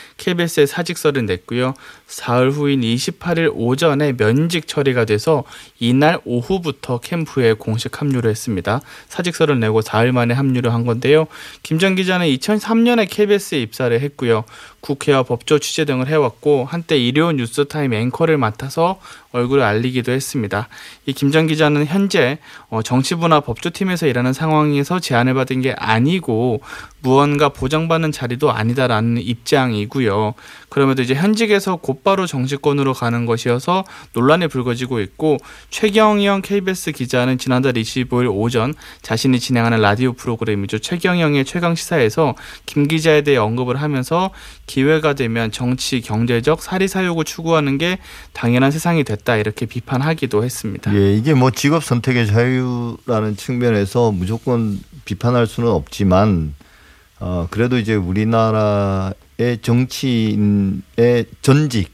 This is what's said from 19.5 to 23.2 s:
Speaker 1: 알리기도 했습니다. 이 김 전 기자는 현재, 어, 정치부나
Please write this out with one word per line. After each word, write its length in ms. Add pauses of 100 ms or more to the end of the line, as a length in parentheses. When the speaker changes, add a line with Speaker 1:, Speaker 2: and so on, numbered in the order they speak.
Speaker 1:
알리기도 480
했습니다. 560 (380)
이 60
김 200
전 160
기자는 380
현재, 520 (300)
어, 140
정치부나 580